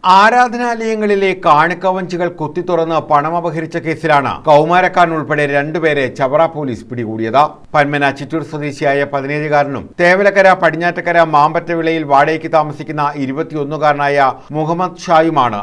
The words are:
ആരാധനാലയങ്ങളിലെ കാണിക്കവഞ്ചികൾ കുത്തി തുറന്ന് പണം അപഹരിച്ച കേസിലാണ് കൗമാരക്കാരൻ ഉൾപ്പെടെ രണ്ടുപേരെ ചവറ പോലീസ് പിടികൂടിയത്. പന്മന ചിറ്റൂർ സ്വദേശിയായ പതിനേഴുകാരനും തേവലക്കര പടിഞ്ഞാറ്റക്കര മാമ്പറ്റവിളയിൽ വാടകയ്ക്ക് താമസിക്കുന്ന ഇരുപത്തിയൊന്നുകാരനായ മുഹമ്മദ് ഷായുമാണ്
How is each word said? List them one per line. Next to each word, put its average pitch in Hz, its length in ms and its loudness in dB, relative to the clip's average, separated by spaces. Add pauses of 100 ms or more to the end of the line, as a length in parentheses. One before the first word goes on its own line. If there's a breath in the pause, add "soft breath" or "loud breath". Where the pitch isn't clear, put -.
(160)
ആരാധനാലയങ്ങളിലെ 220 1120 2 (160)
കാണിക്കവഞ്ചികൾ 175 800 0 (120)
കുത്തി 151 280 -6
തുറന്ന് 165 300 0 (120)
പണം 151 280 2
അപഹരിച്ച 165 480 -6
കേസിലാണ് 147 460 0 (160)
കൗമാരക്കാരൻ 170 680 4
ഉൾപ്പെടെ 151 300 -2 (100)
രണ്ടുപേരെ 151 480 0 (140)
ചവറ 143 240 0 (140)
പോലീസ് 135 340 -8
പിടികൂടിയത്. 113 520 -2 (340)
പന്മന 143 340 2 (100)
ചിറ്റൂർ 147 320 -6
സ്വദേശിയായ 143 600 -2
പതിനേഴുകാരനും 139 720 -2 (160)
തേവലക്കര 190 480 4 (140)
പടിഞ്ഞാറ്റക്കര 170 600 0 (120)
മാമ്പറ്റവിളയിൽ 165 760 0
വാടകയ്ക്ക് 156 460 2
താമസിക്കുന്ന 151 480 -4 (180)
ഇരുപത്തിയൊന്നുകാരനായ 143 1040 0 (280 loud breath)
മുഹമ്മദ് 170 480 -4
ഷായുമാണ് 156 580 2